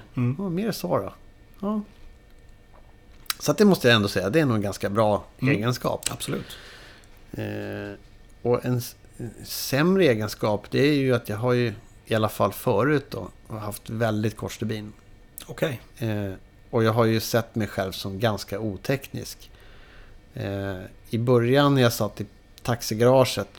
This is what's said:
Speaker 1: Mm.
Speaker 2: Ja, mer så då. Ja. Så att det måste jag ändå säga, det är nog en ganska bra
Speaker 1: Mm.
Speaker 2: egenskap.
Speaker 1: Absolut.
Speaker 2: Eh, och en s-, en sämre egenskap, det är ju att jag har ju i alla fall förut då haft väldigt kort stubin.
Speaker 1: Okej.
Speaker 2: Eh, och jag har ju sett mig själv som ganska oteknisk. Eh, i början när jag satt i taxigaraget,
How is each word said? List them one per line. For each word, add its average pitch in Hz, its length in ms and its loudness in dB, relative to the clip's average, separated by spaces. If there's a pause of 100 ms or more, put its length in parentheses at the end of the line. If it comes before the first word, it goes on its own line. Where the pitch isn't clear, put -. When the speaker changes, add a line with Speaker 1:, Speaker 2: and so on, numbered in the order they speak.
(160)
Speaker 1:
Mm. 123 240 0
Speaker 2:
Ja, 196 100 -4
mer 185 220 -2
så 170 260 -2
då. 98 160 -6 (480)
Ja. 208 200 -2 (1600)
Så - 120 0
att 143 60 -2
det 214 80 6
måste 180 220 6
jag 120 80 8
ändå 101 120 4
säga, 98 220 -2
det 151 100 2
är 156 60 4
nog 120 100 2
en 104 60 0
ganska 101 280 -4
bra 104 340 2 (160)
Speaker 1:
Mm. 127 160 2
Speaker 2:
egenskap. 120 560 -2
Speaker 1:
Absolut. - 460 -8 (760)
Speaker 2:
Eh, 104 600 -8 (480)
och 120 240 0
en 127 120 0
s-, - 180 -8 (220)
en 117 160 -10 (120)
sämre 180 600 2
egenskap, 107 680 0
det 127 160 2
är 151 60 4
ju 135 220 2
att 117 140 -2
jag 104 80 -4
har 123 160 0
ju 120 200 0 (320)
i 113 100 0
alla 107 140 2
fall 101 240 0
förut 135 560 2
då 98 200 -10 (280)
haft 104 320 -10
väldigt 110 480 0
kort 101 140 -8
stubin. 107 420 -6 (520)
Speaker 1:
Okej. 143 360 -6 (160)
Speaker 2:
Eh, 104 340 -2 (380)
och 113 140 2
jag 110 100 4
har 117 120 4
ju 113 140 2
sett - 360 -2
mig 107 120 -2
själv 95 240 -4
som 95 280 -8
ganska 104 400 -2
oteknisk. - 920 -8 (840)
Eh, 98 420 -6 (340)
i 117 80 -2
början 127 580 4
när 131 60 6
jag 117 120 6
satt - 280 -4
i 101 40 -8 (380)
taxigaraget, 120 840 2 (120)